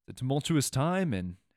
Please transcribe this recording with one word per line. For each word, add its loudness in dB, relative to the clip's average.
it's -12
a -12
tumultuous 0
time, 0
and -4